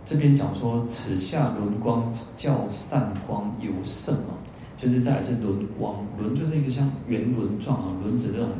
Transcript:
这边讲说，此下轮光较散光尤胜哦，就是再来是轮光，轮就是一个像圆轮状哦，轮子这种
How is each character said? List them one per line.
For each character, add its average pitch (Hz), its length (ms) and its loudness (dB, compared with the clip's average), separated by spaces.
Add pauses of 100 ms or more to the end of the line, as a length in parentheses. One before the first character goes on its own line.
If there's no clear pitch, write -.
这 - 140 2
边 143 160 8
讲 139 200 4
说， 117 320 0
此 - 300 -2
下 120 400 0
轮 104 240 0
光 117 320 0 (240)
较 - 320 0
散 104 460 -2 (120)
光 104 320 -4
尤 - 120 -4 (120)
胜 - 340 -4
哦， - 200 -4 (400)
就 123 100 -2
是 123 140 4
再 139 160 4
来 - 60 0
是 123 140 0
轮 101 300 0 (120)
光， 104 160 -2 (240)
轮 123 160 0
就 165 100 0
是 156 140 2
一 139 40 4
个 131 80 0
像 139 200 2 (180)
圆 110 260 2
轮 104 240 0
状 123 200 0
哦， 95 240 -4
轮 120 160 0
子 104 140 0
这 113 60 -2
种 117 100 0 (120)